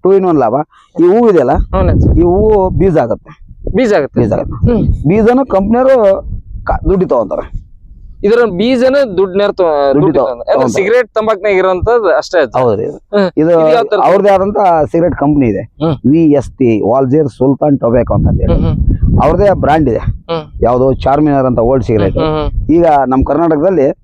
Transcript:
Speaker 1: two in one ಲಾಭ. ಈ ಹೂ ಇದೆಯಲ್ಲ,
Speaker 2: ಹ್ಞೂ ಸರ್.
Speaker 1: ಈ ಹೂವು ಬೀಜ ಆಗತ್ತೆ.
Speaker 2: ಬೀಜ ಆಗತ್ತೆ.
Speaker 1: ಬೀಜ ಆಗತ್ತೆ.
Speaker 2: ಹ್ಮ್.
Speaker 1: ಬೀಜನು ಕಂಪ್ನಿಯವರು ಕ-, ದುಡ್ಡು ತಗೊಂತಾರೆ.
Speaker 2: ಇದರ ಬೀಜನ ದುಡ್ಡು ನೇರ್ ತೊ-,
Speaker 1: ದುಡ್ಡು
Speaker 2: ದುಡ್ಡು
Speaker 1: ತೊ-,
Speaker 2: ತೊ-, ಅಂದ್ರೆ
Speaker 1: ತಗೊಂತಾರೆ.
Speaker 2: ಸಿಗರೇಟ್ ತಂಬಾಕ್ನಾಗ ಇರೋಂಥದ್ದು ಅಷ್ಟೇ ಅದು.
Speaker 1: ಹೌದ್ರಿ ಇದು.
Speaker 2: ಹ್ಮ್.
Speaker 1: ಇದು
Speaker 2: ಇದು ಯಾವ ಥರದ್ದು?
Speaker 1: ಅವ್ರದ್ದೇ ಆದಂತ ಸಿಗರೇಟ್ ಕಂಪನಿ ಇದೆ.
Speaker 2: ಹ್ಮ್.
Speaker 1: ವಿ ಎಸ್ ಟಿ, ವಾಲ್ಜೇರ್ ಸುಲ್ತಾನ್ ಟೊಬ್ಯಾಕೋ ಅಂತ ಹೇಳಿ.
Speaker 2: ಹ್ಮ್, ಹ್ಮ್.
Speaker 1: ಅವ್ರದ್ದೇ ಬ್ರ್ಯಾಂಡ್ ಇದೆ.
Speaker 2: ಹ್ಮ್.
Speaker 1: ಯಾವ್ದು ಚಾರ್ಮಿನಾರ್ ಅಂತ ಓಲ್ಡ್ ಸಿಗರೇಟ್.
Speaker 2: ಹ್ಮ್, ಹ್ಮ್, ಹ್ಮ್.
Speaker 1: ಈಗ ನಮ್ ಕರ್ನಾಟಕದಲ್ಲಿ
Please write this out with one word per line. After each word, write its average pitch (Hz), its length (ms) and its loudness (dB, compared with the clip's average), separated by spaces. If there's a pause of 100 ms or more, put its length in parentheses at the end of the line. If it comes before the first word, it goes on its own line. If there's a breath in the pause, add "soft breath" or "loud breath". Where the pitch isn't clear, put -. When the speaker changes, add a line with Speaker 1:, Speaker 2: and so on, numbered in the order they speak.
Speaker 1:
two 196 120 4
in 190 100 0
one 160 100 2
ಲಾಭ. 117 160 0 (460 soft breath)
ಈ - 20 4
ಹೂ 220 280 4
ಇದೆಯಲ್ಲ, 160 220 2
Speaker 2:
ಹ್ಞೂ - 480 0
ಸರ್. - 180 2
Speaker 1:
ಈ 165 40 2
ಹೂವು 196 480 2
ಬೀಜ 175 280 0
ಆಗತ್ತೆ. - 460 -6 (320)
Speaker 2:
ಬೀಜ 226 160 0
ಆಗತ್ತೆ. 143 280 -2
Speaker 1:
ಬೀಜ 107 120 0
ಆಗತ್ತೆ. - 400 -2
Speaker 2:
ಹ್ಮ್. 214 140 0 (220)
Speaker 1:
ಬೀಜನು 226 360 2
ಕಂಪ್ನಿಯವರು 220 840 0 (360)
ಕ-, - 240 -4
ದುಡ್ಡು 180 180 0
ತಗೊಂತಾರೆ. 107 540 -4 (640)
Speaker 2:
ಇದರ 220 140 2 (180)
ಬೀಜನ 254 400 0 (200)
ದುಡ್ಡು 190 220 -2
ನೇರ್ 202 140 0
ತೊ-, 185 120 -2
Speaker 1:
ದುಡ್ಡು 143 380 2
Speaker 2:
ದುಡ್ಡು 143 160 0
Speaker 1:
ತೊ-, 131 60 2
Speaker 2:
ತೊ-, 131 80 -4
ಅಂದ್ರೆ 120 200 -4
Speaker 1:
ತಗೊಂತಾರೆ. - 200 0
Speaker 2:
ಸಿಗರೇಟ್ 220 360 0
ತಂಬಾಕ್ನಾಗ 214 440 -2
ಇರೋಂಥದ್ದು 185 640 0
ಅಷ್ಟೇ 160 220 -2
ಅದು. 123 240 0
Speaker 1:
ಹೌದ್ರಿ 104 220 0
ಇದು. - 80 -8
Speaker 2:
ಹ್ಮ್. 190 440 -2
Speaker 1:
ಇದು 160 140 0
Speaker 2:
ಇದು - 0 -
ಯಾವ 165 340 2
ಥರದ್ದು? 208 160 -2
Speaker 1:
ಅವ್ರದ್ದೇ 190 300 2
ಆದಂತ 196 260 0 (360)
ಸಿಗರೇಟ್ 170 220 0
ಕಂಪನಿ 143 320 0
ಇದೆ. 98 160 -2
Speaker 2:
ಹ್ಮ್. 135 480 -4
Speaker 1:
ವಿ 160 200 2
ಎಸ್ 143 220 0
ಟಿ, 113 380 0
ವಾಲ್ಜೇರ್ 135 380 0
ಸುಲ್ತಾನ್ 139 500 0
ಟೊಬ್ಯಾಕೋ 117 360 0
ಅಂತ - 140 0 (120)
ಹೇಳಿ. 127 120 0
Speaker 2:
ಹ್ಮ್, 165 120 0
ಹ್ಮ್. - 580 0
Speaker 1:
ಅವ್ರದ್ದೇ 175 320 2
ಬ್ರ್ಯಾಂಡ್ 139 340 0
ಇದೆ. 110 100 -2
Speaker 2:
ಹ್ಮ್. - 640 -8
Speaker 1:
ಯಾವ್ದು 123 300 2
ಚಾರ್ಮಿನಾರ್ 139 540 0
ಅಂತ 123 120 -2
ಓಲ್ಡ್ 120 260 0
ಸಿಗರೇಟ್. 101 340 0
Speaker 2:
ಹ್ಮ್, 160 80 -2
ಹ್ಮ್, 156 240 -2
ಹ್ಮ್. - 200 -4
Speaker 1:
ಈಗ 170 160 2 (220)
ನಮ್ 131 160 0
ಕರ್ನಾಟಕದಲ್ಲಿ 160 680 0 (120)